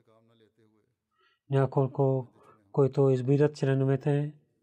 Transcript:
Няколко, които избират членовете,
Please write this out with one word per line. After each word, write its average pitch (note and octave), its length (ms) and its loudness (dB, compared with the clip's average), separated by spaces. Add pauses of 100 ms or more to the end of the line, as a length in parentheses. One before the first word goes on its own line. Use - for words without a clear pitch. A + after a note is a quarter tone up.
(1500)
Няколко, C3+ 800 -2 (440)
които C3+ 380 2
избират C#3 460 0
членовете, C#3 760 0 (280)